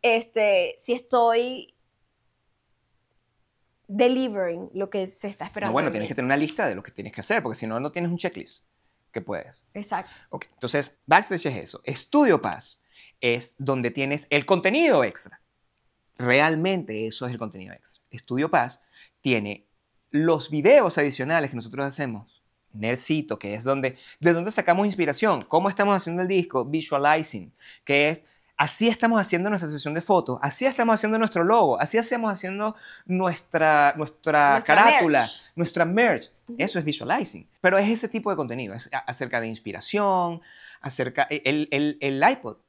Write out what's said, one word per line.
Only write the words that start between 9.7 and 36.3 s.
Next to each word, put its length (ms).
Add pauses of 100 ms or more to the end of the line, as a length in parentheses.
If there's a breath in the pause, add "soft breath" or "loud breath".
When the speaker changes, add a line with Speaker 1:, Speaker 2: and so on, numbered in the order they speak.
Speaker 1:
Exacto. 360 (200)
Speaker 2:
Ok, 240
entonces, 420 (100)
Backstage 400
es 100
eso. 300
Studio 560
Pass 380 (400 soft breath)
es 380
donde 320
tienes 400
el 140
contenido 600
extra. 360 (760)
Realmente 880
eso 200
es 60
el 60
contenido 360
extra. 280 (100)
Studio 380
Pass 320 (380 soft breath)
tiene 460 (440)
los 400
videos 480
adicionales 520
que 60
nosotros 280
hacemos. 580 (300)
Nercito, 680
que 160
es 100
donde, 320 (240 loud breath)
de 120
donde 180
sacamos 360
inspiración. 580
¿Cómo 260
estamos 260
haciendo 260
el 60
disco? 380
Visualizing, 840 (320 loud breath)
que 260
es, 160 (320 soft breath)
así 300
estamos 320
haciendo 280
nuestra 220
sesión 240
de 80
fotos, 400
así 240
estamos 280
haciendo 240
nuestro 240
logo, 380
así 180
estamos 320
haciendo 460 (300 loud breath)
nuestra, 920
nuestra 560
Speaker 1:
Nuestra 220
Speaker 2:
carátula, 460
Speaker 1:
merch. 220 (120 loud breath)
Speaker 2:
nuestra 320
merch. 440 (180)